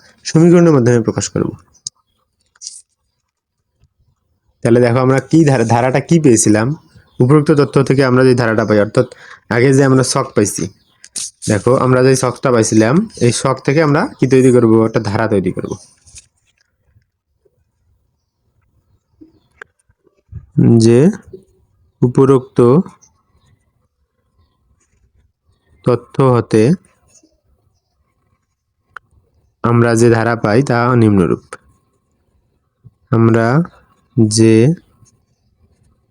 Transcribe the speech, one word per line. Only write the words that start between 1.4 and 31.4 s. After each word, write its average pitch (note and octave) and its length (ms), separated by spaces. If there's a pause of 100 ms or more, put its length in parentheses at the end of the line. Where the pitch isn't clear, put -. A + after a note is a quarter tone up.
তাহলে A#2+ 180
দেখো, A#2+ 180
আমরা C3 220
কি D#3+ 240
ধারা, C3 200
ধারাটা A#2+ 360
কি E3 200
পেয়েছিলাম? A#2 540 (460)
উপরোক্ত D3 300
তথ্য C#3+ 340
থেকে C3+ 200
আমরা B2+ 200
যে B2+ 100
ধারাটা A2+ 300
পাই, G#2+ 140
অর্থাৎ G#2 280 (440)
আগে B2 240
যে C#3 100
আমরা C3 180
ছক C3 320
পাইছি, G2+ 340 (800)
দেখো A2 280
আমরা B2+ 260
যে C3 140
ছকটা B2+ 360
পাইছিলাম, A2+ 560 (120)
এই A#2+ 120
ছক C3 320
থেকে D3 180
আমরা D#3 260 (120)
কি - 60
তৈরি C3 260
করব? A2+ 320
একটা A2+ 160
ধারা G#2+ 280
তৈরি F#2 240
করব। - 240 (4000)
যে A#2 300 (960)
উপরোক্ত C3 580 (3250)
তথ্য B2 380
হতে A#2 480 (3000)
আমরা A#2+ 320
যে A#2 160
ধারা A2+ 260
পাই, A2+ 260
তা B2 340
নিম্নরূপ। F#2+ 480 (1700)